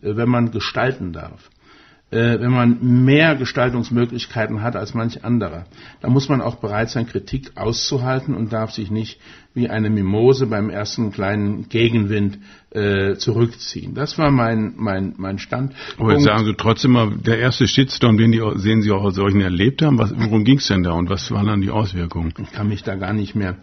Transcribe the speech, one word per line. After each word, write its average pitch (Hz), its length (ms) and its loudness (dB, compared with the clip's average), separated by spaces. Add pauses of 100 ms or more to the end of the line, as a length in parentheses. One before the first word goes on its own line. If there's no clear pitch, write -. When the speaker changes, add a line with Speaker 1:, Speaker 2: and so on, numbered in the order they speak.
Speaker 1:
äh, 104 140 -4
wenn 117 120 0
man 120 220 2
gestalten 110 640 -4
darf, - 380 -16 (600)
äh, 113 280 2
wenn 120 140 0
man 123 520 4
mehr 151 300 4
Gestaltungsmöglichkeiten 120 1300 -2
hat 117 140 -4
als 101 180 -8
manch 113 300 -6
anderer, 92 400 -2 (360)
dann 123 120 0
muss 139 160 2
man 135 120 0
auch 117 160 -4
bereit 107 340 -4
sein, 117 160 -4
Kritik - 500 -8
auszuhalten 127 800 -4
und 107 180 -4
darf 110 200 -4
sich 104 180 -8
nicht 110 300 -6 (340)
wie 120 160 -2
eine 107 200 0
Mimose 110 560 2
beim 107 240 -2
ersten 104 400 -6
kleinen 104 580 -4
Gegenwind, 107 720 0 (320)
äh, 98 460 0
zurückziehen. 110 760 -4
Das 139 240 -6
war 151 120 2
mein, 113 460 2
mein, 95 400 -4
mein 95 220 -6
Standpunkt. - 600 -8
Speaker 2:
Aber 110 140 4
jetzt - 120 6
sagen 110 200 4
Sie 104 100 0
trotzdem 113 380 2
mal, 113 180 4
der 110 280 0
erste 123 280 2
Shitstorm, 120 520 4
den 113 140 6
die, 113 60 2
den 107 440 2
Sie 104 100 2
auch 98 100 2
als 98 140 0
solchen 98 240 4
erlebt 95 400 0
haben, 147 180 4
was, 107 160 0
worum 110 300 0
ging's 135 240 4
denn 95 140 2
da 87 100 0
und 87 160 0
was 95 220 -4
waren 104 160 0
dann 104 160 0
die 98 80 -2
Auswirkungen? 85 680 -4
Speaker 1:
Ich - 140 -12
kann 104 160 -4
mich 104 140 -6
da 98 140 -8
gar 95 180 -4
nicht 101 200 -4
mehr, 95 280 -4